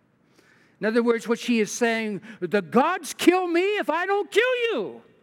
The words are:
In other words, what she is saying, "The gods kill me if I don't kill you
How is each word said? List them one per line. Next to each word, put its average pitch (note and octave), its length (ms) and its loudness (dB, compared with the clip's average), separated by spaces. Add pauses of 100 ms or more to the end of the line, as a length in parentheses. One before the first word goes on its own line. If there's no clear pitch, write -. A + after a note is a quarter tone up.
(800)
In F#3 60 -4
other A3+ 180 2
words, A3+ 240 0
what A3+ 120 0
she A#3+ 200 0
is G3+ 100 0
saying, A3+ 520 -2 (180)
"The F#3 220 -2
gods C#4 520 0
kill F4+ 340 4
me F4+ 280 0
if F#4 140 -4
I E4 160 -2
don't G4+ 260 -2
kill B4 240 2 (160)
you D3+ 300 -6 (220)